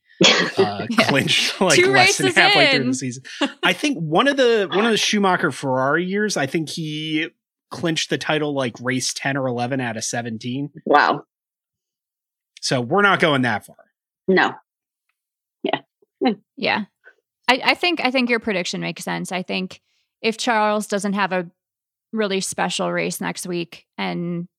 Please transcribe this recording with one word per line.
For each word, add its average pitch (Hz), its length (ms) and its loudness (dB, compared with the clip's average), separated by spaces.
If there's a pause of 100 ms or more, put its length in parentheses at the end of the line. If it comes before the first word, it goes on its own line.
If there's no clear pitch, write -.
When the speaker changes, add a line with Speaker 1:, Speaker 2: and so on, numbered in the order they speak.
(120)
Speaker 1:
<laughs> - 140 4 (320)
Speaker 2:
uh, - 320 0
Speaker 3:
Yeah. 220 200 2
Speaker 2:
clinched, - 500 0
like, 180 160 4
Speaker 3:
Two 370 160 6
Speaker 2:
less 381 260 4
than 381 100 0
Speaker 3:
races 359 100 0
Speaker 2:
halfway 381 340 6
through 262 120 2
Speaker 3:
in. 247 40 -2
Speaker 2:
the 262 60 0
season. 131 300 -6 (380)
I 180 120 2
think 285 240 -2
one 170 320 2
of 285 80 0
the, 233 360 4
one 202 120 2
of 233 60 4
the 202 60 2
Schumacher 185 540 2
Ferrari 139 540 0
years, 202 320 -2
I 143 80 0
think 151 240 -4
he 156 580 -4 (440)
clinched 160 380 -4
the 156 80 -2
title, 151 360 -2
like, 131 260 -2
race 127 340 -4
ten 139 220 -4
or 131 120 -2
eleven 123 340 -2
out 113 160 -4
of 110 80 -8
seventeen. 123 640 -6 (160)
Speaker 1:
Wow. 143 380 4 (1400)
Speaker 2:
So 135 180 -2
we're 135 220 0
not 196 180 6
going 147 220 4
that 113 240 0
far. - 100 -20 (540)
Speaker 1:
No. 170 240 4 (1080)
Yeah. - 180 -4 (420)
Hmm. 220 160 0 (160)
Speaker 3:
Yeah. 214 300 -2 (640)
I, 254 140 4
I 262 120 2
think, 349 280 -2
I 254 80 0
think 247 180 0
your 240 100 0
prediction 190 420 -4
makes 170 220 -8
sense. 175 300 -6
I 185 100 -4
think 190 380 -8 (400)
if 220 160 -2
Charles 214 500 0
doesn't 202 260 -2
have 190 180 0
a 180 180 -2 (640)
really 196 280 -2
special 180 500 -4
race 175 300 -4
next 170 240 -8
week 175 400 -8 (120)
and 175 500 -6 (120)